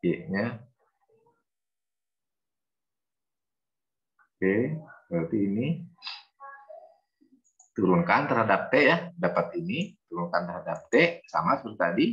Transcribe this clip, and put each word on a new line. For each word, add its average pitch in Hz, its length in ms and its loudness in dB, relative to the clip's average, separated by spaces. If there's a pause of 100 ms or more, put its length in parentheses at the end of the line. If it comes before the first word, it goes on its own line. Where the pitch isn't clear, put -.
Y-nya. 95 640 -4 (3750)
Oke, 117 400 0 (320)
berarti 85 240 -2
ini 101 300 -2 (2000)
turunkan 92 480 4
terhadap 110 480 2
T 139 160 6
ya, - 240 0
dapat - 480 -2
ini, 185 320 -6 (160)
turunkan 170 400 -4
terhadap - 400 -8
T, 170 400 4
sama 170 320 0
seperti 110 160 -12
tadi. 92 360 2